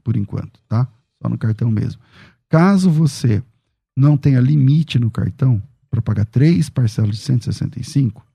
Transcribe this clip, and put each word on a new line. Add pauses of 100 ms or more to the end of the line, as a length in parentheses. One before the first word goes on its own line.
por
enquanto,
tá? (340)
Só
no
cartão
mesmo. (480)
Caso
você (520)
não
tenha
limite
no
cartão (300)
pra
pagar
três
parcelas
de
cento
e
sessenta
e
cinco